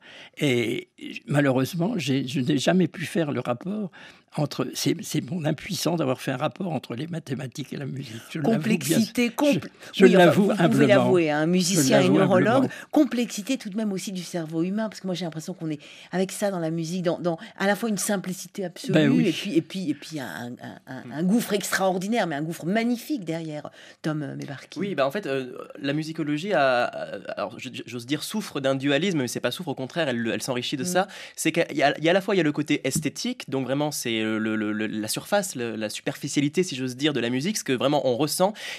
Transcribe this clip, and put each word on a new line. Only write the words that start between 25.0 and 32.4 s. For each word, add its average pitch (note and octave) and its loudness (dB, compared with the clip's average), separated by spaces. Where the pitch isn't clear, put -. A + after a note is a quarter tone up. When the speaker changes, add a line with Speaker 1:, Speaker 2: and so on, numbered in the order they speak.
Speaker 3:
en C#3+ 0
fait, G3+ -4
euh, C3+ -2
la C#3 -2
musicologie D#3 -2
a, C3 4
a, D#2+ -6
alors, G#2 -6
je, A2+ -12
j'ose A#2+ -10
dire C#3 -4
souffre - -6
d'un C3+ 2
dualisme, C#3+ 2
mais A#2+ -2
c'est - -6
pas B2 0
souffre, F3+ -8
au C3 -4
contraire, C#3 -4
elle, A#2 0
elle A2 -2
s'enrichit B2 -4
de C3 -4
Speaker 2:
Mm. F3+ -4
Speaker 3:
ça. F3+ 2
C'est - 0
qu'il E3 0
y D3 2
a, C#3+ 4
il D3+ -2
y D#3+ 4
a - 6
à F#3 6
la F#3+ 4
fois, G#3 -2
il F#3+ 4
y - 6